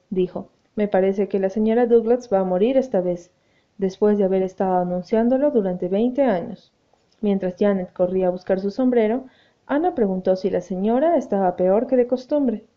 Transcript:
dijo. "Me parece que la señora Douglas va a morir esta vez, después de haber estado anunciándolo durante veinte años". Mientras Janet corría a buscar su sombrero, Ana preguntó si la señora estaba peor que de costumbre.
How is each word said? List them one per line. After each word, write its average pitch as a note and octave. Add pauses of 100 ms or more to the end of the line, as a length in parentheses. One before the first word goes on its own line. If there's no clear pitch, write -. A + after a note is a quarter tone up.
dijo. F#3 (300)
"Me G#3
parece G3
que G3
la F#3+
señora A3
Douglas A#3
va G3
a F#3
morir G3
esta C4
vez, F3 (460)
después G3+
de G3+
haber F#3+
estado F#3
anunciándolo A3+
durante F#3
veinte B3
años". G3 (500)
Mientras F#3+
Janet G3
corría F#3
a F3+
buscar F#3
su G3+
sombrero, A#3+ (400)
Ana D#4+
preguntó F#3+
si F#3
la F3+
señora A#3
estaba G3
peor F#3+
que C4
de B3
costumbre. B3+ (140)